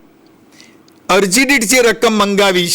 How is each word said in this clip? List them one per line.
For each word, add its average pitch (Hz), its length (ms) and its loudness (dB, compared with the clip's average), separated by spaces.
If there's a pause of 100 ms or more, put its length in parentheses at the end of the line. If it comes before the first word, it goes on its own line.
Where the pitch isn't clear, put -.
(1080)
અરજી 196 400 0
દીઠ 254 220 0
જે 262 100 2
રકમ 226 380 0
મંગાવી 196 560 0